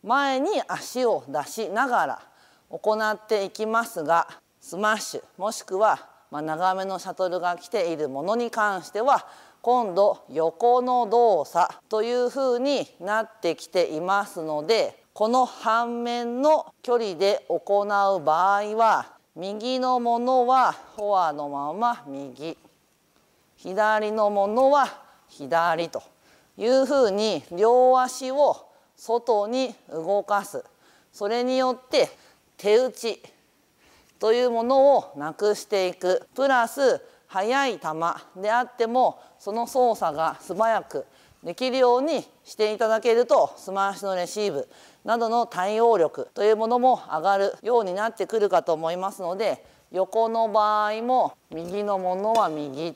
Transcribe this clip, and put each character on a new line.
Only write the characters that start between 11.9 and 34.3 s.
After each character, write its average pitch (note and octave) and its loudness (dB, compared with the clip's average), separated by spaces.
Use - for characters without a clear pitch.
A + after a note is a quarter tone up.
い A#3+ -2
う B3 0
ふ B3+ 0
う - -2
に C4 0
な G#3 -2
っ - -12
て E3 -2
き - -18
て F3+ 0
い D#3 -6
ま G3 0
す E3+ -10
の D3+ -6
で、 - 0
こ G#3+ 0
の B3+ 2
反 A#3+ -2
面 A#3+ -4
の D4+ 2
距 A#3+ 0
離 G3+ -4
で G3 0
行 G3 0
う G3+ 2
場 F3 4
合 G#3 -4
は、 G#3+ 2
右 G#3+ -6
の B3+ 0
も A#3 0
の B3 2
は B3+ 4
フ G#3 -2
ォ F3+ 2
ア D3+ -2
の D3 -8
ま C#3+ -8
ま A#3 -2
右、 C#3 -12
左 G#3+ -2
の G#3+ 0
も G3+ 0
の B3+ 4
は C#4+ 4
左 E3 -2
と - -10
い G3 -4
う C4 4
ふ C4+ 4
う - 0
に、 G3+ -2
両 B3 4
足 B3+ -4
を C4+ 0
外 A3+ -2
に B3 -4
動 F3+ -2
か G3+ -2
す。 - -12
そ G3+ -8
れ A#3+ -2
に B3+ 0
よ B3+ -2
っ - -20
て B3 2
手 G#3 4
打 B3+ 0
ち - -10
と A3 2